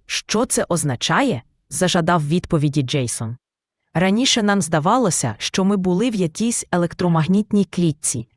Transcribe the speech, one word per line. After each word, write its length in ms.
що 400
це 240
означає?» — 720
зажадав 580
відповіді 540
Джейсон. 560
«Раніше 500
нам 180
здавалося, 760
що 280
ми 120
були 320
в 60
якійсь 560
електромагнітній 920
клітці, 720